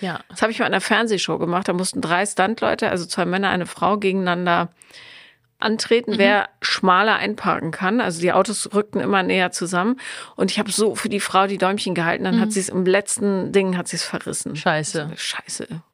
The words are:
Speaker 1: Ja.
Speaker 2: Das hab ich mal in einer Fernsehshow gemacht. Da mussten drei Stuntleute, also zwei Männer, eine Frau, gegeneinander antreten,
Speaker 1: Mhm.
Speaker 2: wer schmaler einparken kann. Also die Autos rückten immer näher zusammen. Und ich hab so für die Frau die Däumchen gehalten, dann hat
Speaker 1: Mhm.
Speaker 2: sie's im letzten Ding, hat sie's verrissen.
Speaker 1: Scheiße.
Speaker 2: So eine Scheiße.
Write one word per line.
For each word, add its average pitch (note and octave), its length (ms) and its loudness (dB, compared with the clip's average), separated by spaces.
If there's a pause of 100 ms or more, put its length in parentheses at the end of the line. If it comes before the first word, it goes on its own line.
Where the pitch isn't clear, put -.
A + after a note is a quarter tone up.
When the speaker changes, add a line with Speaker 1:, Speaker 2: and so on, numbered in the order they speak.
Speaker 1:
Ja. F3 280 -6
Speaker 2:
Das - 140 -8
hab A3 80 2
ich A3+ 80 -6
mal A#3 80 2
in F#3 60 0
einer F#3+ 80 2
Fernsehshow F3 580 2
gemacht. F3 300 -2
Da F#3+ 60 2
mussten F#3 260 -2
drei F3 240 2
Stuntleute, G#3 640 0
also F3 160 -2
zwei F3 200 -2
Männer, F#3 240 0
eine F3 160 -2
Frau, F#3+ 320 0
gegeneinander F3+ 720 0 (880)
antreten, A3+ 540 0
Speaker 1:
Mhm. A3 60 0
Speaker 2:
wer G3 300 4 (140)
schmaler F#3+ 540 4
einparken F#3+ 540 -2
kann. G3 300 0
Also F3 220 -2
die F3 100 4
Autos G3 420 0
rückten G#3 260 0
immer G3 220 2
näher F#3 300 2
zusammen. F#3 440 0 (400)
Und F#3+ 140 2
ich - 80 -4
hab G#3+ 120 -2
so G#3+ 240 2
für A3 160 -4
die G3+ 100 -2
Frau F#3+ 260 2
die G3 120 -2
Däumchen F#3+ 360 0
gehalten, E3+ 300 0
dann F#3 160 2
hat A3 80 2
Speaker 1:
Mhm. G#3+ 40 -4
Speaker 2:
sie's F#3+ 180 -2
im F3+ 160 0
letzten G3 680 0
Ding, F#3+ 240 2
hat E3+ 120 -4
sie's E3+ 160 -4
verrissen. - 520 -6
Speaker 1:
Scheiße. D#3 420 -2
Speaker 2:
So D3+ 60 -4
eine D#3+ 140 -12
Scheiße. - 480 -8 (280)